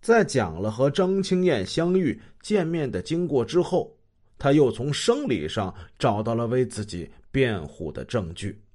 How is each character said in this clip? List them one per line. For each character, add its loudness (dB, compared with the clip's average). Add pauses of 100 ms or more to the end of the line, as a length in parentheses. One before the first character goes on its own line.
在 4
讲 -2
了 -2
和 2
张 0
青 0
燕 2
相 0
遇、 0 (200)
见 0
面 -2
的 -4
经 -2
过 2
之 2
后， -2 (400)
他 2
又 6
从 -2
生 0
理 -2
上 -4 (240)
找 0
到 -2
了 -2
为 2
自 -8
己 -10 (220)
辩 0
护 -10
的 -8
证 -4
据。 -10 (140)